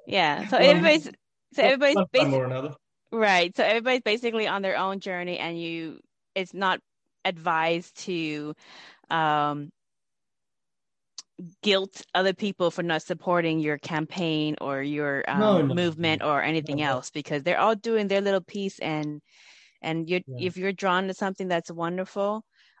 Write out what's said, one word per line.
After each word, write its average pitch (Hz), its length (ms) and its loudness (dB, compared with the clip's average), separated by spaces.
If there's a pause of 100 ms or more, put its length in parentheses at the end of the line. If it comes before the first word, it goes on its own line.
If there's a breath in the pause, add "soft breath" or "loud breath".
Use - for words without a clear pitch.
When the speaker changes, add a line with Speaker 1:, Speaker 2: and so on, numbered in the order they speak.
Speaker 1:
Yeah. 160 420 0
So - 100 2
Speaker 2:
One, 226 80 8
Speaker 1:
everybody's, 302 380 6
so - 580 -6
Speaker 2:
one, 247 100 6
Speaker 1:
everybody's 277 240 4
Speaker 2:
one 285 180 2
time 139 200 4
Speaker 1:
basi-, 131 40 2
Speaker 2:
or 127 60 0
another. 131 300 -4 (360)
Speaker 1:
right. 190 460 2
So 247 80 2
everybody's 233 380 2
basically 226 440 -2
on 196 140 -2
their 190 160 -2
own 190 240 -2
journey, 180 380 -6
and 170 200 -6
you, 165 420 -10 (340)
it's 185 180 -6
not 185 280 -2 (440)
advised 170 800 0
to, 156 500 -6 (540 loud breath)
um, 147 600 0 (1900)
guilt 196 400 0 (120)
other 190 180 2
people 185 380 -2
for 180 120 -4
not 165 200 -2
supporting 165 560 0
your 151 200 0
campaign 156 840 -2
or 135 220 -4
your, 147 460 -2
um, 165 120 0
Speaker 2:
No, 202 260 4
no, 135 80 0
Speaker 1:
movement 165 480 0
Speaker 2:
no. 147 60 0
Speaker 1:
or 147 140 2
anything 147 380 -2
Speaker 2:
No, 151 60 0
no. 139 60 0
Speaker 1:
else, 127 180 -6
because 147 320 -6
they're 175 160 0
all 220 160 4
doing 214 340 0
their 196 120 2
little 196 200 2
piece, 196 380 -8
and, 151 420 -4 (600 soft breath)
and 160 260 -4
you're, 180 180 -2
Speaker 2:
Yeah. 131 200 -6
Speaker 1:
if 175 100 -6
you're 190 160 -2
drawn 190 360 0
to 190 60 -6
something 190 340 -4
that's 170 220 -2
wonderful, 185 760 -4 (360 soft breath)